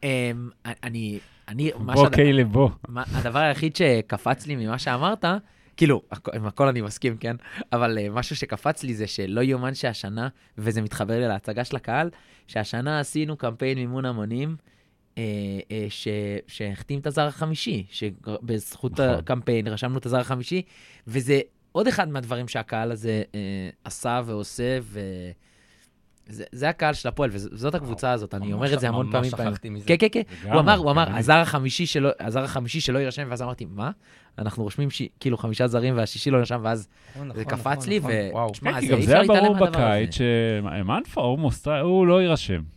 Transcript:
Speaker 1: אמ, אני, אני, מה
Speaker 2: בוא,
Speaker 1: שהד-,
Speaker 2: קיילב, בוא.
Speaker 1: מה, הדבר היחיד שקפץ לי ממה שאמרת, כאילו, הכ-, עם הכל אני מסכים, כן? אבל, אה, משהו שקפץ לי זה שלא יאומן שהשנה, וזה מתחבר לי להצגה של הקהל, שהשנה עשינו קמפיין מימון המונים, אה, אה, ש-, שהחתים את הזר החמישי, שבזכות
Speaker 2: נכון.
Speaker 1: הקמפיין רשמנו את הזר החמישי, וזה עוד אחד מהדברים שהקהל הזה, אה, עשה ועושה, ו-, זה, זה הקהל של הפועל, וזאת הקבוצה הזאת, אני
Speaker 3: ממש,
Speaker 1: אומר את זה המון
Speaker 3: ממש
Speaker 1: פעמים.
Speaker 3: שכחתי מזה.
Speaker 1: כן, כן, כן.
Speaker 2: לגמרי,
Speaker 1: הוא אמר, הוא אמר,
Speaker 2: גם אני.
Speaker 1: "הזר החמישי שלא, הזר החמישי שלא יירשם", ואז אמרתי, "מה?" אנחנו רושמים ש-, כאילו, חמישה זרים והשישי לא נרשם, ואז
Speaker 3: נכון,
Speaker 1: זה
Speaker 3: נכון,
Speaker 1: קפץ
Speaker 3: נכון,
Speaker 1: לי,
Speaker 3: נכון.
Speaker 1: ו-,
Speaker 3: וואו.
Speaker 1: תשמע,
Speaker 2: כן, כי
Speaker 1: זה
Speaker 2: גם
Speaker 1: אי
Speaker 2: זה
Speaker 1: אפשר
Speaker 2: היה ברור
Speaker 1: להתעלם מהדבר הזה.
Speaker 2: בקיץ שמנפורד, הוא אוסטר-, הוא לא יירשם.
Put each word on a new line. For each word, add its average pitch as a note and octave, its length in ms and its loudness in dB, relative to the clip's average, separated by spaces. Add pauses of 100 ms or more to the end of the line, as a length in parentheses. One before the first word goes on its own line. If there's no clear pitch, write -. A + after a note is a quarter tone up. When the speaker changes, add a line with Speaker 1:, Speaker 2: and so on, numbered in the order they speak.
Speaker 1:
אמ, B2 460 -2 (340)
אני, A2+ 360 -6 (280)
אני, C#3 320 -2
מה A2 140 -2
Speaker 2:
בוא, C#3 100 10
Speaker 1:
שהד-, C#3 120 6
Speaker 2:
קיילב, C#3 360 6
בוא. B2+ 180 6 (180)
Speaker 1:
מה, B2 160 -6 (100)
הדבר B2 260 0
היחיד D3+ 360 0
שקפץ B2 720 0
לי D3 80 -4
ממה A#2 240 -4
שאמרת, C#3+ 460 -2 (520)
כאילו, C#3+ 240 6 (120)
הכ-, - 220 -10
עם A2 100 -4
הכל C#3 220 2
אני B2 140 0
מסכים, A2 360 -4
כן? A#2 180 -6 (380)
אבל, A#2 280 2
אה, G#2 100 -2
משהו A#2+ 240 -4
שקפץ - 480 -4
לי B2+ 100 -4
זה G#2+ 140 -4
שלא G2+ 340 -2
יאומן C3 320 0
שהשנה, A2+ 540 -6 (300)
וזה G#2+ 240 0
מתחבר G#2+ 380 -2
לי B2 80 0
להצגה G#2+ 380 -4
של - 100 -8
הקהל, C3 340 -2 (380)
שהשנה A#2+ 520 -4
עשינו D3+ 380 -4
קמפיין C3 400 -2
מימון B2+ 280 -4
המונים, A#2+ 500 -4 (600)
אה, A#2 60 -6 (480)
אה, G#2+ 180 -4
ש-, - 180 -8 (400)
שהחתים G#2 520 -8
את C#3 80 -6
הזר D3 200 0
החמישי, D3+ 600 -4
שבזכות G#2+ 1040 -6
Speaker 2:
נכון. C#3 180 2
Speaker 1:
הקמפיין A#2 580 0
רשמנו B2 300 -4
את B2+ 80 -6
הזר B2+ 140 2
החמישי, B2+ 420 -2 (460)
וזה B2+ 320 2 (320)
עוד E3 160 2
אחד G3 220 0
מהדברים B2 380 -4
שהקהל A2+ 440 -4
הזה, A2 320 -2 (120)
אה, G#2 40 -6 (440)
עשה B2 420 -4
ועושה, A#2 560 -4
ו-, G#2 180 -12 (1300)
זה, G#2+ 200 -14
זה C3+ 180 -2
הקהל D#3+ 240 0
של - 140 -6
הפועל, C3 260 0
וזאת G#2+ 420 -4
הקבוצה B2+ 360 -2
הזאת, G#2+ 220 -2
אני G2+ 120 -4
Speaker 3:
ממש, G#2 80 -4
Speaker 1:
אומר C3 200 0
את C#3+ 60 2
זה B2 100 -2
המון A#2+ 160 0
Speaker 3:
ממש G#2 80 -4
Speaker 1:
פעמים. B2+ 160 2 (220)
Speaker 3:
שכחתי G#2 180 -8
מזה. G#2 180 -10
Speaker 1:
כן, E3+ 120 6
כן, A3 120 6
כן. A#3 100 0 (200)
Speaker 2:
לגמרי, G2+ 120 -4
Speaker 1:
הוא D#3 80 8
אמר, G3 160 6
הוא D3 140 2
אמר, D#3+ 140 6
Speaker 2:
גם G2 60 -4
אני. G#2+ 80 -2
Speaker 1:
"הזר A#2 140 8
החמישי D3+ 520 4
שלא, C#3 240 2 (100)
הזר A2+ 240 -2
החמישי C3+ 380 -4
שלא C3 180 2
יירשם", C#3 300 -4
ואז A#2+ 120 -6
אמרתי, B2 280 -8
"מה?" G#2 220 -6 (460)
אנחנו A2 260 -4
רושמים C#3 280 -2
ש-, - 100 -6 (180)
כאילו, B2 180 0
חמישה A#2 300 0
זרים B2 300 2
והשישי A2+ 340 -2
לא C3 80 6
נרשם, A#2+ 240 -2
ואז A2+ 240 -2 (280)
Speaker 3:
נכון, C#3 200 -12
Speaker 1:
זה A2 60 -6
Speaker 3:
נכון, - 160 -4
Speaker 1:
קפץ C3 200 -2
Speaker 3:
נכון, C3+ 120 -8
Speaker 1:
לי, G#3 100 2
Speaker 3:
נכון. D3 120 -2
Speaker 1:
ו-, G#2 220 0
Speaker 3:
וואו. A2+ 180 -2
Speaker 1:
תשמע, - 220 -4
Speaker 2:
כן, C3+ 60 -2
כי - 80 0
Speaker 1:
זה C3 60 4
Speaker 2:
גם A#2+ 60 6
Speaker 1:
אי G#2 60 4
Speaker 2:
זה C3+ 160 8
Speaker 1:
אפשר G#3 120 6
Speaker 2:
היה G3 80 8
ברור G#3 120 6
Speaker 1:
להתעלם F#3 200 4
מהדבר C3 140 4
הזה. G#2 120 4
Speaker 2:
בקיץ F#2+ 160 -2
שמנפורד, A#2 1200 0
הוא D#3+ 60 0
אוסטר-, C#3+ 360 0
הוא F3+ 260 6
לא F3+ 140 8
יירשם. D3 400 2 (160)